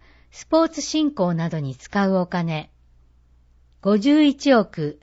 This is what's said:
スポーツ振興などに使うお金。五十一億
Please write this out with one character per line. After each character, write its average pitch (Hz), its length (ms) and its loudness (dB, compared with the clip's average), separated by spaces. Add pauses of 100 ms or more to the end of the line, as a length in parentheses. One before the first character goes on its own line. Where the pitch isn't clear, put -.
(300)
ス - 160 -20
ポ 320 180 2
ー 320 60 0
ツ 294 100 -12
振 302 300 -2
興 180 240 -2
な 165 160 -4
ど 160 100 -6
に 135 160 -8
使 196 320 -2
う 190 60 0
お 180 120 0
金。 165 440 -6 (1120)
五 202 140 2
十 285 280 2
一 277 280 2
億 165 500 -2